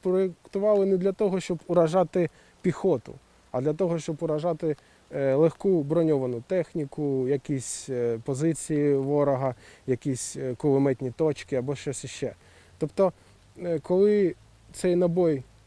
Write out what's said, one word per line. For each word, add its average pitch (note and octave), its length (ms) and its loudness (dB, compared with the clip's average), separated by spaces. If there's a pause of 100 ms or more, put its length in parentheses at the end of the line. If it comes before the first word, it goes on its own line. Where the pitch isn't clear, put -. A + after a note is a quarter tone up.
проєктували G3 840 0
не F#3+ 100 2
для F#3 160 0
того, F#3+ 280 0
щоб E3+ 260 -4
уражати E3+ 640 2 (320)
піхоту, F3 500 0 (380)
а B2 100 -2
для D3 120 0
того, E3+ 260 -2
щоб D#3 220 -6
уражати, D#3 560 -2 (380)
е, C3+ 200 2
легку E3 480 2
броньовану C#3 640 0
техніку, C#3+ 840 -2
якісь, C#3 640 -4
е, A#2+ 340 -2
позиції D3 720 0
ворога, C3+ 600 0 (320)
якісь, C3 500 -4
е, C3+ 180 -6
кулеметні C3+ 560 0
точки D3 460 -2
або C3 180 -2
щось C3+ 300 -10
іще. B2+ 300 -8 (440)
Тобто, F3 340 0 (500)
е, E3+ 160 -2
коли G3 560 4 (380)
цей F3+ 240 0
набой E3+ 460 2 (240)